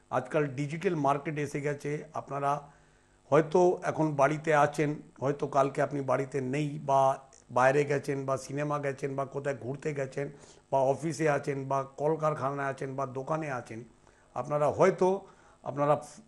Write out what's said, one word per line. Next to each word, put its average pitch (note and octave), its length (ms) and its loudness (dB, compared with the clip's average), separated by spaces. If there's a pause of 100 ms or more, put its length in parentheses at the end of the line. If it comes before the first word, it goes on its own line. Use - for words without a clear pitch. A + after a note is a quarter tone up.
(100)
আজকাল C#3+ 340 0 (140)
ডিজিটাল D#3+ 360 -2
মার্কেট D3 440 0
এসে C#3+ 220 -4
গেছে। C#3+ 300 -4 (240)
আপনারা C#3 380 -2 (800)
হয়তো D3+ 300 6 (300)
এখন D#3 160 0 (140)
বাড়িতে D3+ 340 2
আছেন, D3 360 4 (300)
হয়তো C#3+ 260 -2
কালকে C#3 360 2
আপনি C#3 180 -2
বাড়িতে C3+ 400 -2
নেই, C#3 280 -2 (100)
বা C#3 220 2 (500)
বাইরে C3 340 4
গেছেন, C#3+ 340 -2 (100)
বা C3+ 80 0
সিনেমা D3 420 -4
গেছেন, C#3 380 -4
বা C3+ 80 -2
কোথায় C#3 400 -6
ঘুরতে C#3+ 300 -6
গেছেন, C#3 320 -6 (440)
বা C3+ 80 2 (140)
অফিসে D3 360 -2
আছেন, C#3+ 300 0 (120)
বা C3+ 80 2 (220)
কলকারখানায় C#3+ 720 0
আছেন, C3+ 240 -8
বা C3+ 100 -4
দোকানে C#3+ 420 -4 (120)
আছেন। A#2 200 -12 (540)
আপনারা D3 320 0 (120)
হয়তো F#3 300 4 (560)
আপনারা C#3+ 300 2 (340)